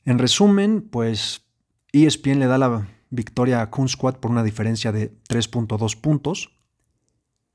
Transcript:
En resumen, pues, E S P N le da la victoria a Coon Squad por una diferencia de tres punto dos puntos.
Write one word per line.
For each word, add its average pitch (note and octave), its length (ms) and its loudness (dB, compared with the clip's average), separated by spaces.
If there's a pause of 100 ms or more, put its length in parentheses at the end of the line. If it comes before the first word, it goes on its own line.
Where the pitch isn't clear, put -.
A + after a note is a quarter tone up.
En B2 140 2
resumen, G3+ 720 2
pues, A#2 560 -4 (460)
E D3+ 140 6
S C3 120 2
P C#3 140 -2
N C#3+ 80 2
le C3 60 2
da B2+ 100 2
la A#2+ 320 0 (220)
victoria B2 520 -2
a G#2+ 80 -6
Coon C3 180 -2
Squad C3 280 -4
por - 140 -4
una A#2+ 120 0
diferencia A2 500 -2
de G#2+ 160 -4 (180)
tres A#2 220 -2
punto A2 300 -4
dos A2 180 -4
puntos. D3+ 540 -4 (1040)